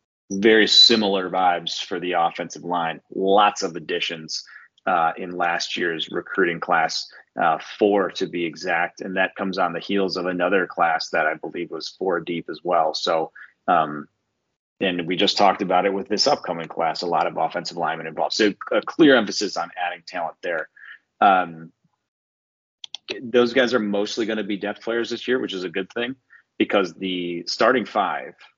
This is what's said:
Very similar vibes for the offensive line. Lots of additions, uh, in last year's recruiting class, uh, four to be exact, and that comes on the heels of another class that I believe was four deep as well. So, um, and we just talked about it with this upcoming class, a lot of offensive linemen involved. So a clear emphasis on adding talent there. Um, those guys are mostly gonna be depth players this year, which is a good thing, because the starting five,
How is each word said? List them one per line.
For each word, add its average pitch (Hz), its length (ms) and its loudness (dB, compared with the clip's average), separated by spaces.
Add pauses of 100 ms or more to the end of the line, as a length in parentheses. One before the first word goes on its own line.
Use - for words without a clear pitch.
(320)
Very 104 360 6
similar 101 600 6
vibes 87 540 0
for 92 160 -6
the 87 140 -2
offensive - 500 -2
line. 85 380 -4 (120)
Lots 101 480 4
of 87 140 -4
additions, 82 720 -6 (400)
uh, 82 320 2
in 90 140 -8
last 87 460 -2
year's 82 320 -2
recruiting 85 500 -2
class, 80 480 0 (340)
uh, 80 160 2 (200)
four 101 340 4
to 92 160 -6
be 87 180 -4
exact, 85 560 -4
and 95 160 -8
that 92 180 0
comes 95 220 -4
on 85 160 0
the 85 60 -6
heels 95 380 -2
of 90 80 -4
another 90 420 0
class 82 420 0
that 82 160 0
I 80 100 -2
believe 85 360 -8
was 78 180 -10
four 92 300 -2
deep 85 300 -6
as 78 140 -12
well. 80 300 0
So, 82 380 -2 (360)
um, 76 400 0 (720)
and 87 280 -2
we 90 80 -2
just 95 220 0
talked 98 240 4
about 92 240 2
it 98 80 0
with 98 160 -4
this 104 180 0
upcoming 85 400 -2
class, 80 340 -2
a 90 60 -4
lot 85 200 2
of 82 100 -8
offensive 82 400 -4
linemen 80 300 -4
involved. 80 260 -2
So 104 200 2 (180)
a 113 100 2
clear 143 340 6
emphasis 101 420 0
on 85 200 -6
adding 87 280 -6
talent 82 360 -8
there. 82 280 -4 (520)
Um, 85 500 2 (1500)
those 120 320 2
guys 123 200 4
are 123 60 4
mostly 104 460 -2
gonna 110 180 -2
be 98 140 -4
depth 101 240 -6
players 113 280 -4
this 117 180 -8
year, 127 120 2
which 95 140 -6
is 92 100 -6
a 92 60 -6
good 95 220 -6
thing, 120 240 -6 (420)
because 92 360 0
the 87 540 -6
starting 117 380 2
five, 80 480 -4 (240)